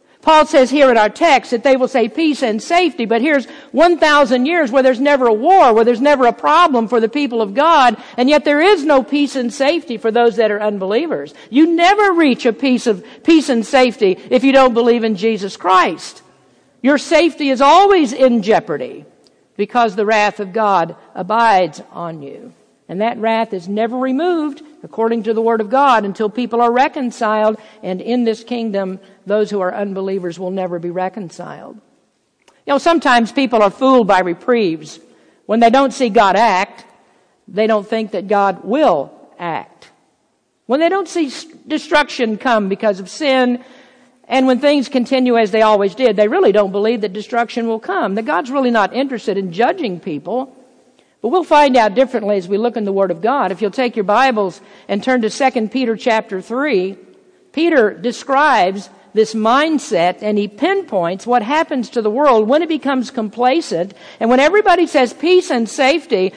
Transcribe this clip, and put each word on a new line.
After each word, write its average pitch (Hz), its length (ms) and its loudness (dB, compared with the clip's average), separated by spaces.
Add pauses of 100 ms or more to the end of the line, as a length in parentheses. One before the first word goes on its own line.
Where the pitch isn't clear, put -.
(220)
Paul 311 240 4
says 262 240 2
here 269 220 4
in 226 80 4
our 214 100 2
text 285 400 0
that 240 140 -4
they 269 120 4
will 254 120 0
say 240 200 0
peace 302 360 -2
and 220 180 -2
safety, 339 440 -2
but 226 180 0
here's 285 240 0 (240)
one 330 260 2
thousand 277 480 2
years 320 240 0
where 254 140 2
there's 254 160 2
never 277 260 2
a 226 80 4
war, 285 400 4
where 226 100 4
there's 233 160 2
never 269 280 2
a 233 40 4
problem 294 560 2
for 240 120 0
the 220 100 0
people 247 320 -4
of 202 140 -6
God, 277 420 4 (200)
and 247 120 2
yet 294 160 2
there 294 160 2
is 349 240 2
no 285 160 4
peace 285 340 -2
and 240 160 -4
safety 277 460 -2
for 226 140 -2
those 233 240 2
that 214 160 2
are 208 100 -4
unbelievers. 208 720 -4 (160)
You 320 260 4
never 392 380 4
reach 302 320 0
a 226 80 2
peace 254 320 -2
of, 196 180 -2 (200)
peace 320 260 4
and 233 160 0
safety 226 540 2 (100)
if - 140 2
you 269 80 4
don't 262 240 4
believe 233 280 2
in 220 120 -2
Jesus 196 420 -4
Christ. 349 640 -2 (600)
Your 269 160 2
safety 302 500 0
is 254 100 0
always 320 540 4
in 247 300 2
jeopardy 151 640 -2 (520)
because 214 380 -2
the 208 100 -2
wrath 208 340 0
of 190 140 -10
God 190 420 0 (200)
abides 190 640 0 (100)
on 165 300 -12
you. 156 320 -18 (340)
And 180 140 -8
that 233 160 -2
wrath 226 360 -2
is 180 140 -10
never 220 300 -4
removed 294 640 -2 (220)
according 226 400 -2
to 220 100 -2
the 220 80 -2
Word 226 200 0
of 208 80 -10
God, 262 360 2
until 208 240 -4
people 233 320 -4
are 233 100 2
reconciled. 233 840 -2 (260)
And 185 180 -8
in 240 220 -2
this 220 200 -4
kingdom, 196 560 -6 (260)
those 208 240 -2
who 208 120 -4
are 180 120 -2
unbelievers 190 640 -8
will 185 120 -8
never 185 280 -6
be 170 100 -8
reconciled. 175 920 -10 (840)
You 285 80 -2
know, 277 40 2
sometimes 269 540 2
people 247 300 0
are 202 100 4
fooled 254 360 2
by 190 120 4
reprieves. 175 800 -4 (460)
When 220 140 -2
they 233 100 6
don't 269 240 2
see 254 160 -2
God 196 260 2
act, 202 500 0 (600)
they 202 200 -2
don't 208 200 -2
think 226 240 -6
that 190 160 -8
God 196 360 0
will 208 480 0 (260)
act. 160 520 -12 (800)
When 262 120 -2
they 330 100 2
don't 381 200 -4
see 320 180 -4
s-, - 160 -14 (240)
destruction 285 720 -2
come 214 320 0
because 202 300 -2
of 185 100 -16
sin, 254 540 -2 (640)
and 262 200 0
when 254 120 0
things 285 280 0
continue 247 500 0
as 220 140 2
they 220 100 2
always 202 320 2
did, 240 220 0
they 214 140 2
really 269 240 2
don't 202 180 0
believe 208 300 -2
that 202 100 -6
destruction 233 560 -6
will 220 120 -4
come, 262 360 -4
that 220 80 -6
God's 294 280 -4
really 269 200 0
not 202 220 0
interested 233 440 -6
in 190 140 -6
judging 226 480 -4
people. 196 560 -8 (640)
But 220 80 -4
we'll 339 140 0
find 294 320 4
out 214 200 2
differently 214 420 0
as 175 100 -6
we 196 100 -2
look 233 200 -4
in 214 80 -4
the 196 80 -4
Word 196 180 0
of 170 100 -8
God. 226 300 -2
If 185 100 -10
you'll 202 100 -2
take 247 260 -4
your 202 80 -4
Bibles 214 560 0 (260)
and 202 160 -4
turn 254 200 0
to 214 60 -2
Second 247 420 -2
Peter 233 260 -2
chapter 220 440 -4
three, 220 560 -4 (540)
Peter 302 420 0
describes 220 960 -2 (240)
this 214 220 0
mindset, 226 840 0
and 208 160 -2
he 208 100 -2
pinpoints 208 800 -4
what 240 160 0
happens 285 460 -4
to 240 120 -4
the 208 80 -2
world 226 380 2
when 294 140 2
it 330 80 -4
becomes 269 420 -4
complacent, 220 840 -4 (280)
and 233 80 0
when 247 100 4
everybody 349 480 2
says, 254 240 0
"Peace 359 400 0
and 233 160 -2
safety, 254 680 -2